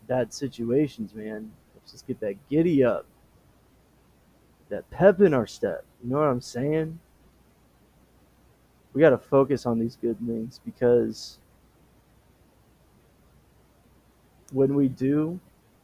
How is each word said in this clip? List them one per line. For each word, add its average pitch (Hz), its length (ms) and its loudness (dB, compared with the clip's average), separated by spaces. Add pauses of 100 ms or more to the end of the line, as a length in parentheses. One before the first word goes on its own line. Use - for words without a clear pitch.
bad 123 280 -2
situations, 120 800 -4
man. 110 360 -12 (240)
Helps - 200 -20
us - 80 -20
get - 180 -10
that 101 160 -6 (140)
giddy 151 340 4
up, 107 220 0 (1600)
that 101 220 -12
pep 190 300 4
in 185 120 6
our 120 140 0
step. - 380 -6 (180)
You 120 80 -8
know 135 80 -2
what 151 100 2
I'm 123 120 -2
saying? 156 580 -6 (1900)
We 131 80 -2
gotta 147 160 6
focus 135 480 0
on 117 140 0
these 117 180 -4
good 117 220 -4
things, 117 480 -8
because 120 720 0 (3250)
when 135 220 2
we 139 140 2
do, 151 520 -2 (440)